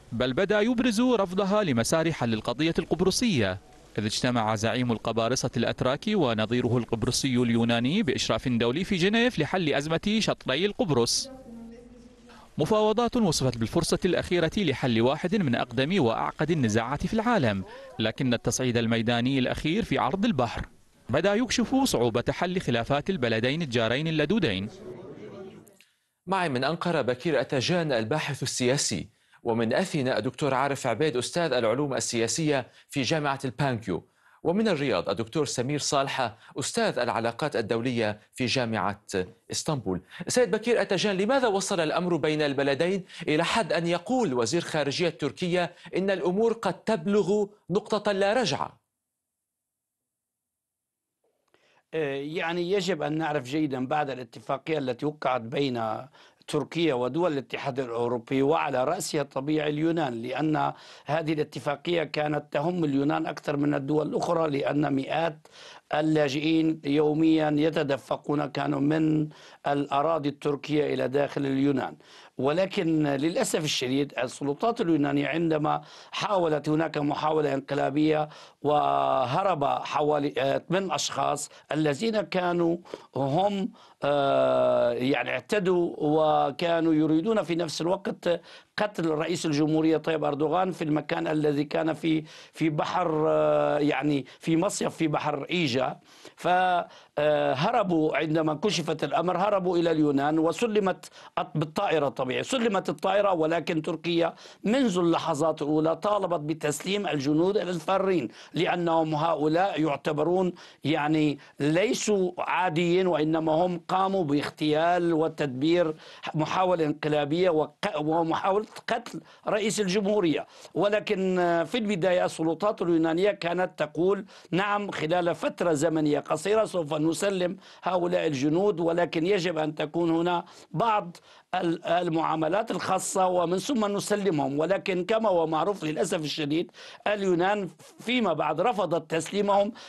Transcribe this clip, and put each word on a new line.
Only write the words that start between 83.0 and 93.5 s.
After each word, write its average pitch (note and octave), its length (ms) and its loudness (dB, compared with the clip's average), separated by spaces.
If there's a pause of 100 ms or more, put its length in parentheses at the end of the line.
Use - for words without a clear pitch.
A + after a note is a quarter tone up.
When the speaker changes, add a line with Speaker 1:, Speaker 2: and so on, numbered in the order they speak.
Speaker 3:
هم، F#3 560 0 (300)
آه، C3 920 4
يعني B2+ 380 0
اعتدوا F3 680 0
وكانوا D#3 960 2
يريدون D#3+ 480 2
في D#3+ 120 -4
نفس E3 260 -4
الوقت F3 600 -2 (380)
قتل G#3 300 -2
رئيس D#3+ 380 -2
الجمهورية D#3 500 2
طيب D#3 280 -2
أردوغان D3+ 460 0
في E3+ 140 -6
المكان D#3 420 -2
الذي D3+ 380 0
كان D#3+ 280 -2
في، D#3 320 -2 (280)
في D#3 180 0
بحر، D#3+ 580 0
آه، D3+ 500 2